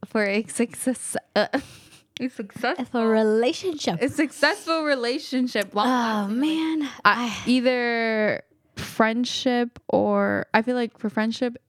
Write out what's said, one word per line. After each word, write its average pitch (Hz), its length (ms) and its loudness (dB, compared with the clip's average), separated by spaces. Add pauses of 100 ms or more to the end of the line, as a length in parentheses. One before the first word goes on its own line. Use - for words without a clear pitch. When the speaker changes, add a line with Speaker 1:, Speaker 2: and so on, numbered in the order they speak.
Speaker 1:
for 220 200 0
a 202 220 0
success, - 680 -4 (200)
uh, 208 160 4
<laughs> - 680 -10
a 254 100 -4
successful 240 560 -4
Speaker 2:
For 233 180 -2
a 226 40 2
relationship. 220 960 2
Speaker 1:
a 269 80 2
successful 320 720 0
relationship? 254 920 -2
Long 214 120 2
Speaker 2:
Oh, - 20 2
Speaker 1:
lasting, 226 500 0
like, 294 100 2
Speaker 2:
man. 320 400 0 (160)
Speaker 1:
I, 220 400 2
Speaker 2:
I 233 40 2
Speaker 1:
either 233 920 2 (320)
friendship 240 1040 0 (100)
or, 202 640 2
I 220 80 4
feel 247 140 -2
like 240 220 -4
for 214 120 -4
friendship 226 480 -2 (120)